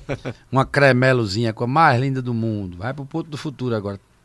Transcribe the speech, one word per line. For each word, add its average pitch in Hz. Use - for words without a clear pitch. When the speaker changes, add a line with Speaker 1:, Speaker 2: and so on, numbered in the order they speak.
Speaker 1:
<laughs> -
Speaker 2:
Uma 131
cremelozinha, 123
a 110
coisa 120
mais 147
linda 131
do 123
mundo. 104
Vai 113
pro 143
Porto 160
do 147
Futuro 127
agora. 101